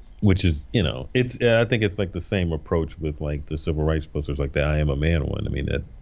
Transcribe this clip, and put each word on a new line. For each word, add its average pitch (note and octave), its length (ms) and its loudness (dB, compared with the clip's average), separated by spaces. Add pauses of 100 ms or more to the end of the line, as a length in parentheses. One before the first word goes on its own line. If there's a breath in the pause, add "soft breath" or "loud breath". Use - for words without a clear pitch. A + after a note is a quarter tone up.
(220)
which F#2+ 240 4
is, D#2 260 2
you A2+ 120 2
know, C2 300 -4
it's, B2+ 280 0
I A#2 240 6
think A2 180 0
it's, G2+ 160 0
like, F#2 140 -2
the F2 80 -4
same F2 320 0
approach D#2+ 440 -2
with, D2+ 220 -4
like, D2 280 -4
the D2+ 100 -6
civil D#2 260 -2
rights D#2+ 240 0
posters, C#2+ 320 -4
like C#2+ 140 -2
the D2 80 2
"I D2+ 160 2
Am D2+ 120 2
a C#2 60 0
Man" D2+ 300 2
one. C#2+ 200 -4
I - 40 -4
mean, C#2 160 -2
that C#2+ 180 -2 (180)